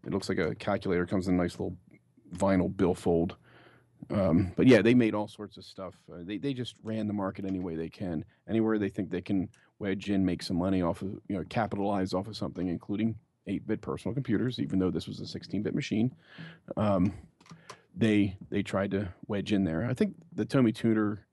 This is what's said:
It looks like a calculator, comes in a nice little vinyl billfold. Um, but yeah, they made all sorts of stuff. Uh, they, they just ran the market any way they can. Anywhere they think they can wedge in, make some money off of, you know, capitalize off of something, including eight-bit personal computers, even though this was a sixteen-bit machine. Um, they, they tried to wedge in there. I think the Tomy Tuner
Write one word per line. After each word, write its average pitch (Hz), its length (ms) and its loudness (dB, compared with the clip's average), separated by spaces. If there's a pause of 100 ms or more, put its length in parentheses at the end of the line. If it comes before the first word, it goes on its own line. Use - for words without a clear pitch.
It - 80 -6
looks 95 160 -2
like 95 100 -2
a 92 160 0
calculator, 95 500 0
comes 92 220 -2
in 92 80 2
a - 20 4
nice 87 160 0
little 92 220 -6 (600)
vinyl 92 400 2
billfold. 87 600 2 (760)
Um, 92 460 2
but 85 120 6
yeah, 110 140 10
they 113 120 6
made 113 220 4
all 104 120 -2
sorts - 300 -16
of 92 80 -18
stuff. 92 300 -14 (160)
Uh, 82 120 -14
they, 101 140 -8
they 135 160 -4
just 123 280 -6
ran 110 260 -2
the 104 60 -2
market 98 320 -2
any 95 140 -2
way 90 160 -4
they 80 140 -4
can. 87 340 -6 (240)
Anywhere 110 320 2
they 98 100 0
think 92 200 -6
they 90 120 -4
can 95 280 -2 (300)
wedge 98 300 -4
in, 95 160 2
make 87 160 0
some 92 160 -4
money 92 240 2
off 87 200 0
of, 95 80 -4 (180)
you 101 80 -4
know, 90 140 -4
capitalize 101 640 -2
off 95 140 -2
of 104 100 -10
something, 90 320 -4
including 107 460 -2 (320)
eight-bit 98 340 -4
personal 92 340 -4
computers, 127 440 -2
even - 200 0
though 92 100 4
this 85 180 -4
was 101 120 -10
a 98 80 -10
sixteen-bit - 480 -6
machine. 113 360 0 (680)
Um, 98 360 2 (840)
they, 101 400 4 (140)
they 101 140 0
tried 98 280 -2
to 98 160 0 (200)
wedge 104 260 -2
in 98 100 4
there. 82 220 0
I 127 80 0
think 202 220 0 (180)
the 107 120 -2
Tomy 123 280 4
Tuner 107 600 0